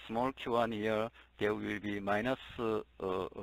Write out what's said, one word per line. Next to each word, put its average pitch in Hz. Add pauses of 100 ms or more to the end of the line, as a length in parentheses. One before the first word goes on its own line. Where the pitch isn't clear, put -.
small 123
Q -
one 117
here, 110 (300)
there 104
will 104
be 101
minus, 104 (200)
uh, 110 (200)
uh, 92 (140)